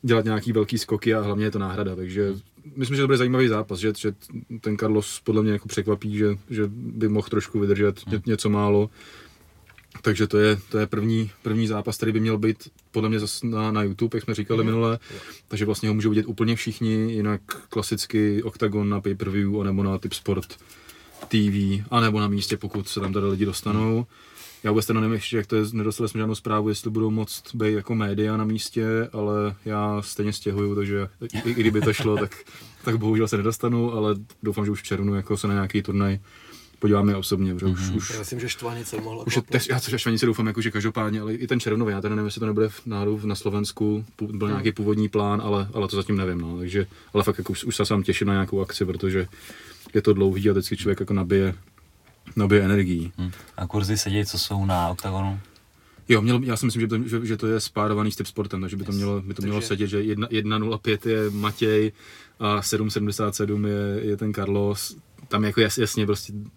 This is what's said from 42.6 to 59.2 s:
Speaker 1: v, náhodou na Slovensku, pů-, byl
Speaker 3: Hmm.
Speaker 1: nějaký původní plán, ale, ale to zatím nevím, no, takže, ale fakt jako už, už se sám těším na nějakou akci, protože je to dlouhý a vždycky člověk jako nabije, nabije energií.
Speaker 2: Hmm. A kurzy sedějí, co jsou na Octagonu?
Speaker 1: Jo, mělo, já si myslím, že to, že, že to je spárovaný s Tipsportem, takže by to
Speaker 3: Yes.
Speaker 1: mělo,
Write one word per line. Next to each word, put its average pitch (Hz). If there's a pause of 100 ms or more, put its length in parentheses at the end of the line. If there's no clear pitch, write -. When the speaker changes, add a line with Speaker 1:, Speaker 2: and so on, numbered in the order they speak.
Speaker 1:
v, -
náhodou 104
na 104
Slovensku, 104 (140)
pů-, 107
byl 104
Speaker 3:
Hmm. 104
Speaker 1:
nějaký 117
původní 107
plán, 104
ale, 101
ale 104
to 101
zatím 98
nevím, 90
no, 85
takže, 90 (260)
ale 104
fakt 104
jako 92
už, -
už -
se 104
sám 101
těším 95
na 98
nějakou 95
akci, 92
protože 92 (640)
je 107
to 107
dlouhý 98
a -
vždycky 95
člověk 101
jako 101
nabije, 95 (840)
nabije 101
energií. 92
Speaker 2:
Hmm. 90 (260)
A 90
kurzy 104
sedějí, 101
co -
jsou 98
na 87
Octagonu? 95 (680)
Speaker 1:
Jo, 113
mělo, 123
já 120
si -
myslím, 117
že 113
to, 110 (100)
že, 117
že 110
to 110
je 110
spárovaný 104
s -
Tipsportem, 98
takže 95
by 95
to 98
Speaker 3:
Yes. 101
Speaker 1:
mělo, 101